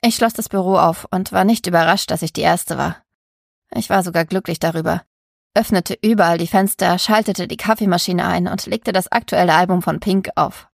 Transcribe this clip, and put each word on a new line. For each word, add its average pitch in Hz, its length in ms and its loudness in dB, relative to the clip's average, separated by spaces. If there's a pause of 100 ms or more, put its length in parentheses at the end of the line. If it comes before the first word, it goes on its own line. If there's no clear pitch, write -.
Ich 233 160 2
schloss 226 160 2
das - 160 -8
Büro 190 280 0
auf 170 340 2
und 185 220 -4
war 190 120 2
nicht 220 220 2
überrascht, 170 440 2
dass 165 120 -4
ich 160 100 -6
die - 100 -6
Erste 160 360 0
war. 147 240 -4 (720)
Ich - 160 -4
war 190 120 2
sogar 170 220 0
glücklich 185 340 -4
darüber, 165 440 -2 (520)
öffnete 208 460 0
überall 190 380 4
die 165 80 -2
Fenster, 190 520 2
schaltete 214 500 0
die - 80 -8
Kaffeemaschine 185 680 0
ein 180 220 0
und - 200 -6
legte - 260 -6
das 185 180 0
aktuelle 180 440 2
Album 180 280 2
von 160 180 -4
Pink 190 360 0
auf. - 400 -2